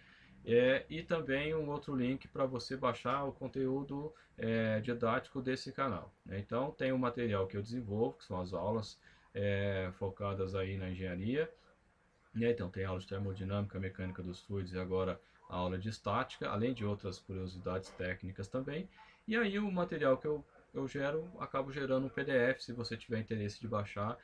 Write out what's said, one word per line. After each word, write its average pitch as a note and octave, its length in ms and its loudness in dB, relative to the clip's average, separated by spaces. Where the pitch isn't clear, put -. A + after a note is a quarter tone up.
É, B2+ 440 6
e D#3 140 -4
também D3+ 520 2
um D3+ 140 0
outro C#3+ 260 -2
link C3 340 2
pra C#3 180 2
você B2+ 300 -4
baixar C3 480 2
o C3+ 80 0
conteúdo, C#3 800 -2
é, A2+ 400 2
didático A#2+ 640 0
desse C3 300 -2
canal, F#2+ 420 -2
né? - 140 -6
Então A#2+ 320 0
tem C3 220 0
o B2+ 60 2
material A#2+ 500 2
que F#2+ 80 -6
eu G2+ 60 0
desenvolvo, A2+ 560 0
que - 60 -20
são F#2 160 -2
as F2+ 140 -4
aulas, G#2+ 420 0
é, G2 640 2
focadas G2 560 0
aí F#2+ 220 0
na F#2+ 140 -2
engenharia, F#2 600 0
né? A#2 200 4
Então F#2 180 -2
tem F#2+ 140 -2
aula F#2 160 -2
de - 80 -10
termodinâmica, G2 720 -2
mecânica F#2 420 -4
dos F2+ 180 -8
fluidos F#2+ 320 -4
e F#2 60 -4
agora F#2 420 0
a F2 60 -4
aula F2+ 200 0
de F#2 120 -2
estática, - 600 -2
além A2+ 240 2
de A2+ 120 -2
outras G2+ 340 -2
curiosidades F#2 720 -4
técnicas G2+ 560 -6
também. C#3 420 -4
E A3 100 0
aí G#3 220 2
o G#3 140 0
material D#3+ 440 4
que D3+ 120 -2
eu, D3+ 160 0
eu C3+ 140 -2
gero, C#3+ 420 -2
acabo C3+ 320 -2
gerando C3+ 340 2
um - 20 -4
P C#3 140 -4
D C#3 80 -2
F, B2+ 320 4
se B2 100 -6
você A#2 240 -4
tiver A2+ 220 -2
interesse G#2+ 420 -2
de - 60 -4
baixar, G#2+ 580 -2